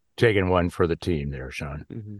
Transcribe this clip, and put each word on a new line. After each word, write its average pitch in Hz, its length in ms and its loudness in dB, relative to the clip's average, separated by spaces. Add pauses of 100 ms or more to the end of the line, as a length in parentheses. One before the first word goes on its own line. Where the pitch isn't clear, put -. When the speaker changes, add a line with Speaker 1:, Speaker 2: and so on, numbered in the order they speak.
(180)
Speaker 1:
taking 101 320 4
one 87 200 4
for 90 160 0
the 80 120 0
team 73 340 -2
there, 65 180 -10
Sean. 73 420 -10
Speaker 2:
Mm-hmm. 104 280 -12